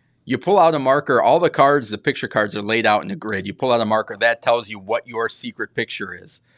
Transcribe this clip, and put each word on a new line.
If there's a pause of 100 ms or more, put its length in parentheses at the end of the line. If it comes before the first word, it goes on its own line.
(240)
you
pull
out
a
marker.
All
the
cards,
the
picture
cards
are
laid
out
in
a
grid.
You
pull
out
a
marker.
That
tells
you
what
your
secret
picture
is. (180)